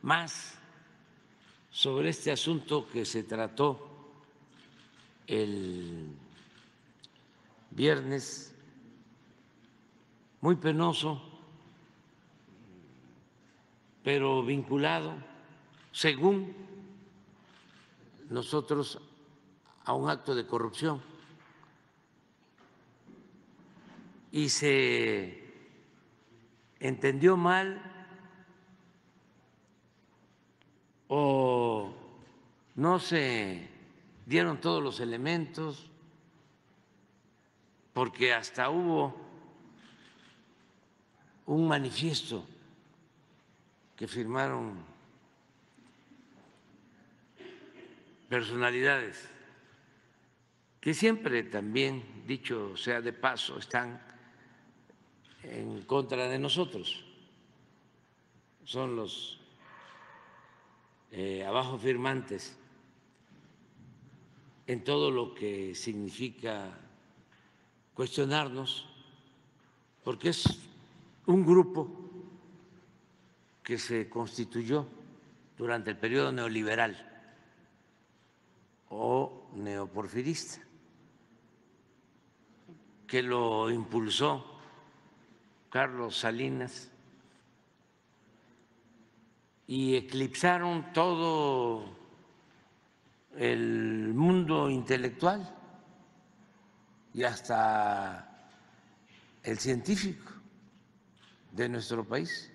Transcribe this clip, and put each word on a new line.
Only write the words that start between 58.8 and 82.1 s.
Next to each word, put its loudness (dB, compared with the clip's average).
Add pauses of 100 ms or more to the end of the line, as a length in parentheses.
los, -8 (1700)
eh, -4
abajo -2
firmantes -2 (2000)
en -4
todo 4
lo 0
que -4
significa -6 (1160)
cuestionarnos, -2 (1160)
porque -2
es -2 (680)
un 6
grupo 8 (1700)
que -4
se -2
constituyó -2 (720)
durante -2
el -6
periodo 2
neoliberal 0 (1900)
o 0
neoporfirista, -6 (2500)